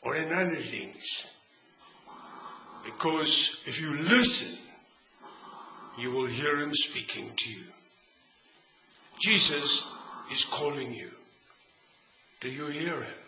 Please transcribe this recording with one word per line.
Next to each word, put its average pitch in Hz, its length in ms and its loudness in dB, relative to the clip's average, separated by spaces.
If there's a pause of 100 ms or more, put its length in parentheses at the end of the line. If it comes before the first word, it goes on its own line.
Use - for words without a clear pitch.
or 127 120 -8
in 160 180 -6
other 175 220 -4
things? - 800 -2 (1500)
Because - 800 2
if 120 140 -6
you 151 160 -8
listen, 214 720 4 (1300)
you 123 140 -10
will 127 140 -4
hear 147 340 -4
him 147 140 -8
speaking - 600 2
to - 160 0
you. 175 220 -16 (1500)
Jesus 151 720 4 (400)
is 135 140 6
calling 139 500 -6
you. 95 160 -16 (1300)
Do 127 100 -10
you 143 180 -12
hear 151 340 -10
him? - 260 -16